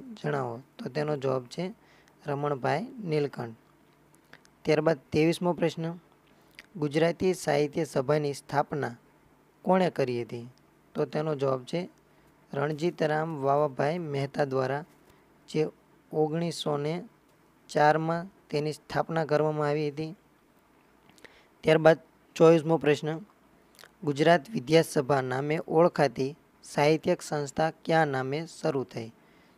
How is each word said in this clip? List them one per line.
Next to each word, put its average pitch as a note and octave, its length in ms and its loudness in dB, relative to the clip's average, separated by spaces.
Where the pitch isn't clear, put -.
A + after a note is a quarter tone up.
જણાવો. C3+ 400 -4
તો A#2+ 120 -14
તેનો D3+ 280 -4
જવાબ C3 320 -2
છે F3 160 -8
રમણભાઈ C#3+ 600 -2
નીલકંઠ. C3+ 520 -4
ત્યારબાદ D#3 360 2
ત્રેવીસમો E3 420 2
પ્રશ્ન, E3 320 -2
ગુજરાતી D#3+ 580 0
સાહિત્ય D3+ 500 0
સભાની C#3+ 500 0
સ્થાપના C#3 600 -4
કોણે F#3 260 2
કરી B2 340 -2
હતી? A#2+ 220 -10
તો D#3 120 -4
તેનો D#3 280 -4
જવાબ C3 300 -2
છે - 160 -4
રણજીતરામ D#3 760 -2
વાવાભાઈ C#3+ 560 0
મહેતા C#3+ 460 -4
દ્વારા, C3 400 -2
જે D#3 140 -2
ઓગણીસો D#3 640 -2
ને D3 180 -4
ચારમાં D#3+ 580 2
તેની D3+ 220 -2
સ્થાપના D#3+ 520 -4
કરવામાં D3+ 440 0
આવી D3 220 -2
હતી. D#3 260 -10
ત્યારબાદ D#3+ 340 6
ચોવીસમો E3 420 6
પ્રશ્ન, D3 320 2
ગુજરાત D3+ 460 4
વિદ્યાસભા C#3+ 680 2
નામે C3 360 -2
ઓળખાતી D3+ 680 2
સાહિત્યક D#3+ 600 2
સંસ્થા D3+ 480 -2
કયા D#3+ 340 2
નામે C#3 420 -2
શરૂ C#3 380 -4
થઈ? A2+ 280 -10